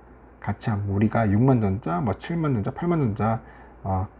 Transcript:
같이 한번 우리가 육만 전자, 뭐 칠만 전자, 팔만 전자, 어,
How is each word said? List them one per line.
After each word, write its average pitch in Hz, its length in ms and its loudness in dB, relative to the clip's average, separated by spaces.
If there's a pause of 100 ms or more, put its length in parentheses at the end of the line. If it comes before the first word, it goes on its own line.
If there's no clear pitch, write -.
(400)
같이 - 320 -4
한번 101 240 -2
우리가 110 340 2
육만 120 320 4
전자, 104 400 -2
뭐 175 140 0
칠만 160 400 -2
전자, 101 160 -2
팔만 170 280 -2
전자, 113 420 0 (420)
어, 95 240 -2 (120)